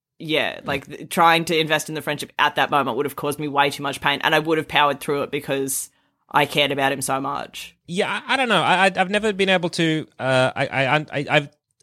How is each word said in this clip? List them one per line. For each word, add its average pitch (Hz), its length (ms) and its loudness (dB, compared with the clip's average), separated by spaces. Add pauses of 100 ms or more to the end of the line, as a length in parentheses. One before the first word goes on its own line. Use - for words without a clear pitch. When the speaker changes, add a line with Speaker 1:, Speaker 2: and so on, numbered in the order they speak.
(180)
Speaker 1:
yeah, 139 440 -2
Speaker 2:
Mm. - 60 -18
Speaker 1:
like, 139 200 -6
th-, - 220 -14
trying 165 360 4
to 165 120 0
invest 156 320 0
in 156 60 -6
the 143 60 -6
friendship - 380 -6
at 147 160 2
that 143 160 0
moment 131 260 0
would 143 80 0
have 135 100 -8
caused 147 240 -4
me 151 80 -4
way 143 220 2
too 143 140 -6
much 139 180 -8
pain, 143 220 0
and 156 100 2
I 156 60 4
would 156 180 0
have 151 100 -4
powered 143 320 2
through 143 240 -2
it - 80 -8
because 139 580 -4 (420)
I 147 160 4
cared 143 240 2
about 135 200 0
him 135 120 -6
so 135 180 -2
much. - 540 -10 (120)
Speaker 2:
Yeah, 190 400 -4
I, 247 60 0
I 262 40 2
don't 254 120 0
know. 180 140 4
I, 185 240 4
I, 190 80 0
I've 185 160 0
never 208 200 0
been 190 180 0
able 175 220 2
to. 156 360 -2 (120)
Uh, 131 360 2
I, 135 120 -2
I, 135 280 0 (160)
I, 143 180 -4
I've 143 200 2 (340)